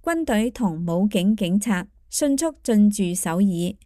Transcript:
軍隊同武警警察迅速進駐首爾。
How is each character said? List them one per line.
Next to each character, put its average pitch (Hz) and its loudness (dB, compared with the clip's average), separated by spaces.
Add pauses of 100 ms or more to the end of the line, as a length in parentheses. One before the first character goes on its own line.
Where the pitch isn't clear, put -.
軍 330 -2
隊 226 0
同 175 -4
武 175 0
警 202 0
警 196 0
察 196 -2 (260)
迅 277 0
速 320 -2
進 208 4
駐 190 -2
首 170 -4
爾。 180 0 (120)